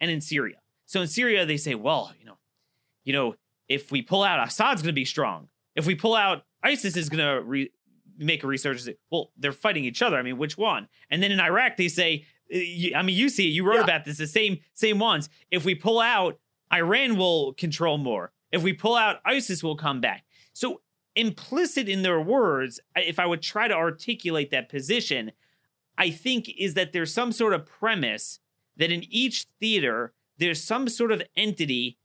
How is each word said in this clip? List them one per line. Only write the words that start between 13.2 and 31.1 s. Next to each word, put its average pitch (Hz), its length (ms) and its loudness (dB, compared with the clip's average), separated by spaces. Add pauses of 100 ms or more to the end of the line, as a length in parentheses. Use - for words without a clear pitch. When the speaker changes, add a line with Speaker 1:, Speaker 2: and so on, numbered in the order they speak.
Speaker 1:
see 196 200 2
it, - 40 2
you 175 140 0
wrote 233 120 4
Speaker 2:
Yeah. 165 60 4
Speaker 1:
about 160 200 2
this, 147 140 -4
the 156 80 -2
same, 202 340 0 (140)
same 214 240 2
ones. 196 300 2 (220)
"If 175 140 0
we 185 100 2
pull 226 260 2
out, 220 380 2 (340)
Iran 208 440 2
will 165 380 2
control 160 440 0
more. 110 340 -4 (200)
If 170 100 0
we 185 100 2
pull 220 220 0
out, 214 300 2
isis 220 400 0
will 156 120 -2
come 139 240 -2
back." 113 240 -2 (280)
So - 300 -4 (340)
implicit 247 720 0
in 190 140 0
their 175 180 2
words, 156 580 0 (160)
I, 180 60 2
if 170 180 -2
I 175 80 2
would 170 160 2
try 220 260 0
to 202 60 2
articulate 165 760 -2
that 127 180 -2
position, 135 640 -2 (640)
I 180 140 2
think 240 380 -2 (100)
is 185 160 0
that 180 180 0
there's 165 220 -2
some 240 180 0
sort 220 220 2
of 151 120 -2
premise 156 720 -2 (360)
that 165 140 0
in 170 140 -2
each - 420 -2 (140)
theater, 131 520 0 (260)
there's 165 240 0
some 247 260 -2
sort 233 240 0